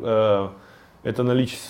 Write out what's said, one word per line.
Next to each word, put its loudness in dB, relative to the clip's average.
э, 2
это -2
наличие 0